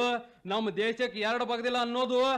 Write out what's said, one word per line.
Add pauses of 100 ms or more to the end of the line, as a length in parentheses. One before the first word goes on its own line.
(460)
ನಮ್
ದೇಶಕ್ಕೆ
ಎರಡು
ಬಗ್ದಿಲ್ಲ
ಅನ್ನೋದು (120)